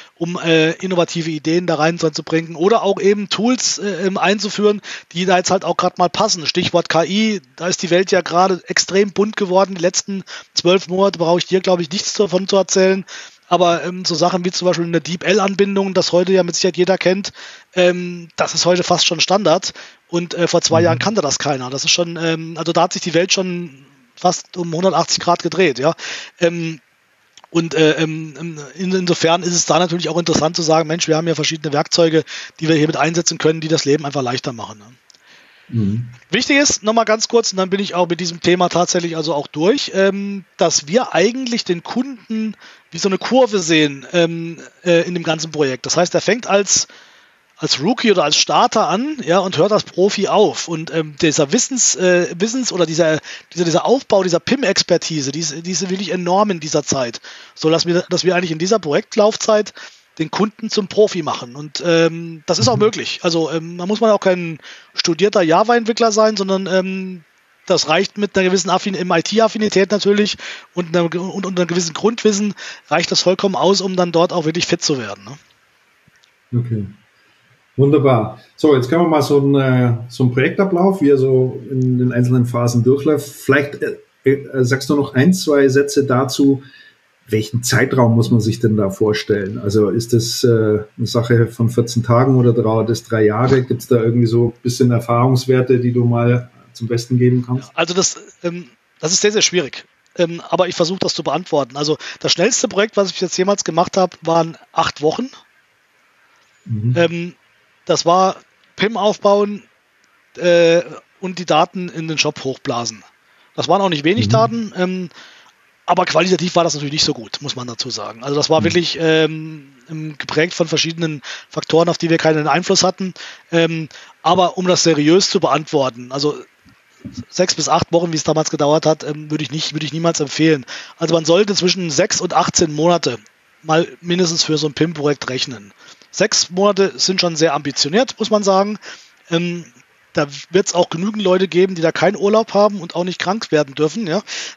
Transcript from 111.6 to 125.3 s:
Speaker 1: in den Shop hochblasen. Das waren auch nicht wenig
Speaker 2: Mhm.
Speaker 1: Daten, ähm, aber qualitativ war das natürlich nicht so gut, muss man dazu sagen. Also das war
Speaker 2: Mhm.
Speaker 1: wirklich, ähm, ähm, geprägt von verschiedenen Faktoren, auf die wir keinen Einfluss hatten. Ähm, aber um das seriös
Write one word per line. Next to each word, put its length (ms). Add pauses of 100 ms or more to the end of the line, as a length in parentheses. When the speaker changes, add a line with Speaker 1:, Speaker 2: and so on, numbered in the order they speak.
Speaker 1:
in 180
den 120
Shop 260
hochblasen. 580 (540)
Das 100
waren 140
auch 80
nicht 160
wenig 220
Speaker 2:
Mhm. 40
Speaker 1:
Daten, 460
ähm, 320 (800)
aber 180
qualitativ 500
war 100
das 100
natürlich 180
nicht 120
so 100
gut, 260
muss 160
man 100
dazu 220
sagen. 340
Also 140
das 140
war 100
Speaker 2:
Mhm. 40
Speaker 1:
wirklich, 360
ähm, 680 (200)
ähm, 300
geprägt 340
von 160
verschiedenen 540 (260)
Faktoren, 400
auf 80
die 140
wir 80
keinen 280
Einfluss 380
hatten. 300 (360)
Ähm, 380 (340)
aber 360
um 80
das 160
seriös 480